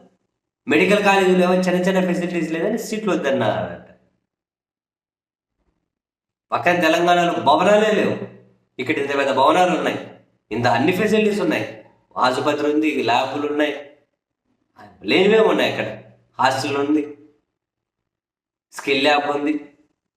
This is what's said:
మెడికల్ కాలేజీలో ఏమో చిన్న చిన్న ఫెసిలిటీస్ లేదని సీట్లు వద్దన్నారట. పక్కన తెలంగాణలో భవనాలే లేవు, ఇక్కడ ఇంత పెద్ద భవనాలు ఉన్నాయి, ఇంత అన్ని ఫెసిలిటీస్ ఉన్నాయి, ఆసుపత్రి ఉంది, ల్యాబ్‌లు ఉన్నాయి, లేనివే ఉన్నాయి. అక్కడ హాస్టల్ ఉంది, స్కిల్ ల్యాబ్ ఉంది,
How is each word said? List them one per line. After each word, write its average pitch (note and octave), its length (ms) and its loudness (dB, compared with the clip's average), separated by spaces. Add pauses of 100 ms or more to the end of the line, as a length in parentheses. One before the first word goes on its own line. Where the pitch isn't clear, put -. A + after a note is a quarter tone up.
(680)
మెడికల్ F#3 360 2
కాలేజీలో F#3 400 2
ఏమో F#3 100 2
చిన్న F3+ 260 0
చిన్న F#3 260 0
ఫెసిలిటీస్ E3+ 460 -4
లేదని G3+ 260 -4
సీట్లు - 340 -6
వద్దన్నారట. A2+ 800 -4 (2500)
పక్కన E3+ 280 0
తెలంగాణలో E3+ 520 2
భవనాలే G3+ 600 2
లేవు, - 240 0 (600)
ఇక్కడ D3 200 -4
ఇంత C#3+ 180 -4
పెద్ద C3+ 160 0
భవనాలు D#3+ 380 4
ఉన్నాయి, C#3 300 -2 (500)
ఇంత A#2+ 160 -2
అన్ని B2 260 2
ఫెసిలిటీస్ G#3 480 0
ఉన్నాయి, B2 440 -4 (340)
ఆసుపత్రి D3 540 0
ఉంది, D3+ 300 0
ల్యాబ్‌లు C3+ 460 -2
ఉన్నాయి, D3 260 -2 (1300)
లేనివే F#3+ 360 4
ఉన్నాయి. C3 300 2
అక్కడ - 160 -6 (540)
హాస్టల్ D3 360 -2
ఉంది, D3 400 -2 (1600)
స్కిల్ C3+ 300 -2
ల్యాబ్ D3 340 2
ఉంది, D3 160 -2 (640)